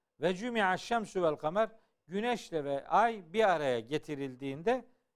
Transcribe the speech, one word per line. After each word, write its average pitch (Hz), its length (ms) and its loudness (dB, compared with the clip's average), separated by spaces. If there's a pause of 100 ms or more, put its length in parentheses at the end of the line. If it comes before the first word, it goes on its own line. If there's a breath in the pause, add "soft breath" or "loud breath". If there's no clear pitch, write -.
(200)
"Ve 175 140 2
cümi'a 202 420 0
şemsu 202 460 -2
vel 151 140 4
kamer." 180 340 -2 (360)
Güneşle 190 580 -4
ve 139 240 -4
ay 208 440 2
bir 214 160 4
araya 143 320 2
getirildiğinde, 139 1040 -4 (320)